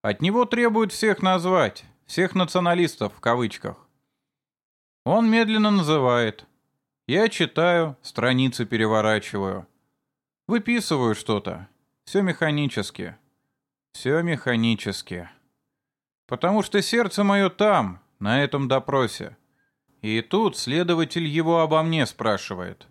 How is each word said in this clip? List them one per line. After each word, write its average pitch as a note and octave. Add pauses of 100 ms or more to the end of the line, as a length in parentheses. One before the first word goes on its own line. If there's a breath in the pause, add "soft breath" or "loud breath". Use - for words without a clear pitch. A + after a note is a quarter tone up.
От G#2
него G#3+
требуют A#3
всех G#3+
назвать, F#3 (200)
всех -
националистов E3+
в -
кавычках. - (1160)
Он A3
медленно A3
называет. C3 (640)
Я G3+
читаю, E3
страницы B2+
переворачиваю. G#2+ (840)
Выписываю G3+
что-то. G2 (360)
Все -
механически. D3 (760)
Все D3+
механически. A2+ (1000)
Потому G3
что G3+
сердце G#3+
мое G3
там, D#3 (200)
на A#2
этом C#3
допросе. C3 (640)
И A2
тут G3
следователь E3
его D#3+
обо D#3
мне D#3+
спрашивает. F#2+